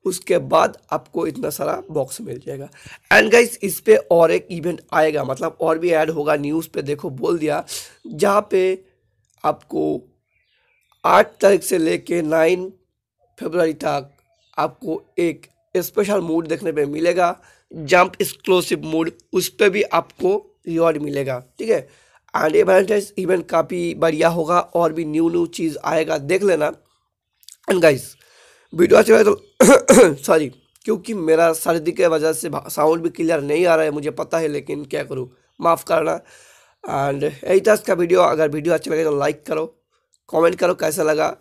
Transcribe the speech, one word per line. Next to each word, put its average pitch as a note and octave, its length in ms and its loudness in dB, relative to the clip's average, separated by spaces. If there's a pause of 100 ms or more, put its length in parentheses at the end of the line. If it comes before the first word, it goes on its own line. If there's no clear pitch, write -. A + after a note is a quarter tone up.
उसके F3+ 360 -2
बाद D#3+ 360 0 (160)
आपको D#3+ 340 -6
इतना D3+ 240 -6
सारा D3+ 220 -6 (180)
बॉक्स C#3 300 -6
मिल B2 200 -12
जाएगा। C#3 280 -14 (440)
And G#3+ 200 4
गाइस, A#3+ 300 2
इस F#3+ 180 -6
पे A3 160 6
और E3 340 2
एक F3 200 -2
इवेंट E3 300 -8 (140)
आएगा, D#3 300 0
मतलब C#3+ 360 -6
और D#3+ 180 0
भी F3 140 -2
ऐड D#3 180 0
होगा, D3+ 260 -2
न्यूज़ D3+ 320 -4
पे D#3+ 140 -8
देखो C#3+ 300 -8
बोल D#3+ 260 -4
दिया, D3+ 260 -4 (440)
जहाँ G3+ 420 0
पे F#3 340 -2 (600)
आपको - 580 -4 (1000)
आठ G3+ 360 4
तारीख G3 220 4
से F#3 160 -2
लेके E3+ 440 -2
नाइन E3 500 0 (680)
फरवरी E3 360 -2
तक C#3+ 380 -6 (440)
आपको D#3+ 460 -6 (160)
एक E3+ 280 -4 (280)
स्पेशल G3 460 -2
मोड E3 280 -4
देखने E3 240 -6
पे D3 140 -2
मिलेगा, E3+ 480 0 (380)
जंप F3 480 2
एक्सक्लूसिव F3+ 640 -2
मोड, D#3+ 260 -2 (220)
उस F3+ 180 -2
पे G#3 200 2
भी G#3 120 -2
आपको F3+ 540 -2 (320)
रिवॉर्ड E3 300 2
मिलेगा, C#3 440 -6 (160)
ठीक A3+ 120 -6
है। D3+ 160 0 (480)
And D#3 200 0
ये - 80 4
वैलेंटाइंस G3 560 2
इवेंट F3 300 -2
काफ़ी E3+ 480 -2
बढ़िया D#3+ 320 0
होगा, E3+ 320 0
और E3+ 320 -2
भी E3 140 -6
न्यू D#3+ 240 0
न्यू E3+ 180 0
चीज़ E3 360 -6
आएगा, D#3+ 360 -2
देख F3+ 220 -2
लेना। E3 300 0 (1000)
And F3+ 120 4
गाइस, D3 320 4 (580)
वीडियो D#3+ 260 6
अच्छा A3 160 6
लगे A3 100 6
तो G3 880 6
<coughs> - 20 -
सॉरी, D#3 320 0 (360)
क्योंकि G#3+ 300 -6
मेरा D#3+ 400 2
सर्दी E3 380 -2
के - 140 0
वजह D#3+ 260 2
से D#3+ 160 -6
भा-, C#3+ 200 -8
साउंड D#3 340 0
भी D#3+ 80 -2
क्लियर D#3+ 320 -2
नहीं D3+ 240 0
आ E3 80 4
रहा D#3+ 100 2
है, D#3 60 0
मुझे D3 220 -6
पता D#3 260 -6
है, D#3+ 100 -2
लेकिन D3 360 -8
क्या D3 200 -8
करूँ, B2+ 240 -10 (320)
माफ़ E3 240 0
करना। E3 360 -2 (640)
And C#3 400 -4
यही D3+ 360 -2
था G#3+ 120 2
इसका G#3 220 0
वीडियो। F3 280 2
अगर D#3+ 280 2
वीडियो D#3 240 -2
अच्छा - 160 -4
लगे D#3+ 140 0
तो D3+ 140 0
लाइक D3 280 -4
करो, D#3+ 180 -4 (640)
कमेंट E3+ 260 2
करो - 200 0
कैसा D#3+ 280 -4
लगा D#3 380 -2